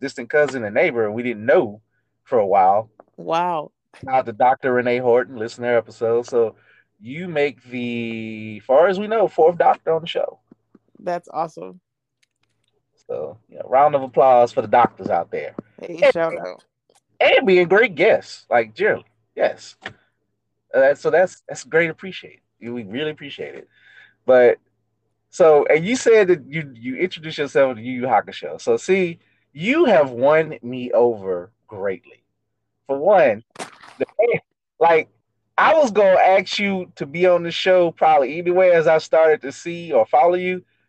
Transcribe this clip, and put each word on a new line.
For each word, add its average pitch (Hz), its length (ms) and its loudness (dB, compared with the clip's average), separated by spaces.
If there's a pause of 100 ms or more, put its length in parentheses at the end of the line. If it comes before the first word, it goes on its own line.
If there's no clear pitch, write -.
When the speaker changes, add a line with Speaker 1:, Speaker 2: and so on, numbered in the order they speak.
Speaker 1:
distant 131 280 -10
cousin 135 340 0
and 104 100 -6
neighbor, 123 320 0
and 104 80 -4
we 117 80 -6
didn't 113 240 -8
know 123 340 0 (440)
for 127 160 -2
a 101 80 0
while. 98 420 2 (260)
Speaker 2:
Wow. 170 560 -6 (320)
Speaker 1:
Shout 131 100 -6
out 131 120 0
to 113 80 -10
Doctor 127 400 0
Renee 123 240 0
Horton, 127 400 0
listener 120 400 -4
episode. 117 480 -2
So 117 300 -2 (440)
you 139 280 -14
make 147 360 -4
the, 113 1000 -10
far 151 260 4
as 190 120 -4
we 208 80 -8
know, 214 200 -2
fourth 170 320 2
doctor - 340 0
on 160 80 -4
the 165 60 -14
show. - 320 -8 (600)
Speaker 2:
That's 175 320 -8
awesome. 165 480 -10 (1300)
Speaker 1:
So, 76 300 -10 (120)
you - 80 -20
know, - 120 -14
round 143 260 4
of 139 60 -2
applause 127 500 4
for 131 120 -4
the 107 40 -10
doctors 117 420 0
out 87 220 -2
there. 73 240 -10 (240)
Speaker 2:
Hey, 170 220 -14
Speaker 1:
And, 508 100 4
Speaker 2:
shout 165 280 -4
out. 90 240 -16 (560)
Speaker 1:
and 285 260 2
being 180 220 4
great 196 280 2
guests, - 540 0
like 113 240 0
Jim. 110 300 -2 (320)
Yes. - 420 -6 (960)
Uh, 135 220 2
so 151 160 -6
that's, 175 360 0
that's - 160 -16
great. 160 280 -2
Appreciate 180 420 -18
it. - 60 -20 (220)
We 120 220 -10
really 131 280 -8
appreciate 135 440 -14
it. - 120 -20 (580)
But, 123 320 6 (720)
so, 156 360 4
and 160 200 0
you 233 100 -2
said 220 320 4
that 165 200 0
you, 143 280 -10
you 120 200 -10
introduced 160 420 -8
yourself 135 380 0
to 110 60 -14
Yu 123 200 -8
Yu 127 60 -4
Hakusho. 92 520 -4
So, 117 180 0
see, 180 420 -2 (340)
you 247 320 0
have 160 260 2
won 151 500 0
me 123 300 -10
over 95 600 0 (160)
greatly. 98 560 -10 (640)
For 139 100 -4
one, 147 460 2 (540)
the, 262 80 -4 (720)
like, 160 300 2 (480)
I 220 160 4
was 294 180 2
gonna 190 280 4
ask 190 380 2
you 190 380 -6
to 165 100 -10
be 165 200 -2
on 175 180 2
the 170 80 -8
show 180 400 2
probably 151 480 0
anyway 180 300 2
as 165 180 2
I 160 100 4
started 160 440 2
to 135 100 -12
see 170 400 -12
or 185 140 2
follow 170 300 2
you. 180 280 -6 (260)